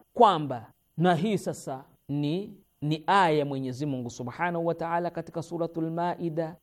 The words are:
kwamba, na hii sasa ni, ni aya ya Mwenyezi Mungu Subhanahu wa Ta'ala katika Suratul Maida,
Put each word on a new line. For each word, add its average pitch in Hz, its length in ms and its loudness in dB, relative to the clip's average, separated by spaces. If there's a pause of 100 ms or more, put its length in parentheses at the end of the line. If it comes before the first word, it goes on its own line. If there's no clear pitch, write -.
(140)
kwamba, 156 560 4 (260)
na 175 180 6
hii 175 240 0
sasa 143 460 -8 (240)
ni, 151 460 -2 (280)
ni 156 240 -2
aya 180 320 6
ya 143 60 2
Mwenyezi 135 420 -4
Mungu 127 240 -4
Subhanahu 170 560 -4
wa 165 80 0
Ta'ala 170 360 -2
katika 170 320 -8
Suratul 165 480 -4
Maida, 170 720 -4